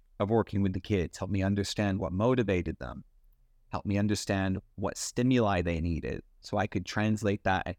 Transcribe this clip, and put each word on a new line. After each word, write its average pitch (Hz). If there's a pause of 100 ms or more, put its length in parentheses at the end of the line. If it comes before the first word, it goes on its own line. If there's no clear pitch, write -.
(180)
of 101
working 104
with 98
the 90
kids 92
helped 95
me 98
understand 101
what 87
motivated 98
them, - (640)
helped -
me 101
understand 98 (140)
what -
stimuli 120
they 85
needed, 82 (180)
so -
I 95
could 90
translate 107
that 95
and -